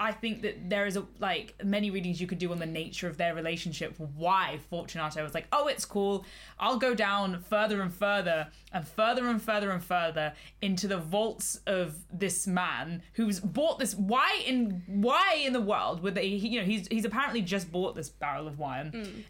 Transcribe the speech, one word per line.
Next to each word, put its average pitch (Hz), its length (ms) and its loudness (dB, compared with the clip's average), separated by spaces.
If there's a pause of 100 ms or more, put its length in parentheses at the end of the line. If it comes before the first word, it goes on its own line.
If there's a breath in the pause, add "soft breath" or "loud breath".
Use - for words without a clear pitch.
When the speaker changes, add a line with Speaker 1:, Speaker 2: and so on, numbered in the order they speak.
Speaker 1:
I 214 100 2
think 214 320 -4
that 208 260 -4
there 202 180 2
is 190 100 0
a, 202 100 -2 (140)
like, 185 420 -2
many 208 260 2
readings 180 320 -2
you 185 60 -2
could 180 140 -2
do 175 100 0
on 170 80 -4
the 165 80 -4
nature 160 400 -6
of 160 100 -6
their 170 160 2
relationship, 165 600 -4 (220)
why 170 420 2 (120)
Fortunato 156 520 -4
was 151 120 -6
like, 165 180 -4
"Oh, 285 160 2
it's - 160 -2
cool, 196 420 0 (320 loud breath)
I'll 233 200 2
go 247 180 2
down 196 420 2
further 208 420 2
and 175 140 -2
further 175 540 2 (240 loud breath)
and 165 160 -4
further 240 400 2
and 226 120 2
further 208 300 0
and 175 140 0
further 160 480 0 (280 loud breath)
into 190 280 0
the 190 100 2
vaults 202 680 -2
of 180 260 0 (180)
this 185 360 -2
man 170 540 0 (100)
who's 208 260 0
bought 214 400 0
this." - 160 -2
Why 269 500 4
in, 220 440 0
why 294 520 4
in 269 120 2
the 247 80 2
world 170 420 0
would 190 140 0
they, 190 140 2
he, 202 180 0
you 233 120 0
know, 185 60 0
he's, 202 220 0
he's 226 160 0
apparently 240 380 0
just 175 280 -2
bought 180 240 0
this 156 140 -6
barrel 143 400 -4
of 147 100 -8
wine, 143 320 -4
Speaker 2:
Mm. 214 400 -8